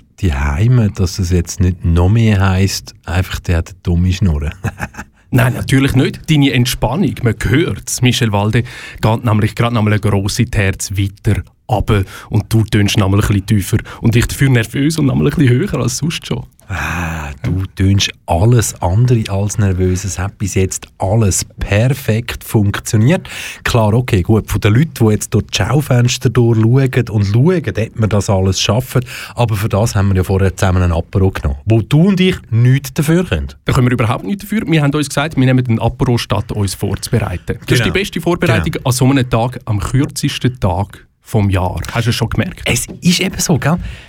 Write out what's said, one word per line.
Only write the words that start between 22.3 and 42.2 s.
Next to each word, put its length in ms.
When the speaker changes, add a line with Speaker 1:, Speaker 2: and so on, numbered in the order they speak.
Speaker 1:
funktioniert. 840
Klar, 280
okay, 300
gut, 280
von 100
den 140
Leuten, 200
die 180
jetzt 220
durch 120
die 100
Schaufenster 720
durchschauen 800
und 140
schauen, 420
ob 340
wir 80
das 220
alles 300
schaffen. 420
Aber 220
für 120
das 260
haben 140
wir 80
ja 80
vorher 320
zusammen 260
einen 100
Apero 380
genommen, 360
wo 160
du 260
und 120
ich 160
nichts 440
dafür 300
können. 240
Speaker 2:
Da 60
können 140
wir 60
überhaupt 320
nichts 200
dafür. 220
Wir 160
haben 120
uns 140
gesagt, 280
wir 80
nehmen 200
den 160
Apero, 380
statt 340
uns 220
vorzubereiten. 840
Das 20
ist 60
Speaker 1:
Genau. 160
Speaker 2:
die 140
beste 240
Vorbereitung 500
Speaker 1:
Genau. 140
Speaker 2:
an 60
so 180
einem 180
Tag, 380
am 140
kürzesten 800
Tag 460
vom 300
Jahr. 300
Hast 140
du 40
es 60
schon 140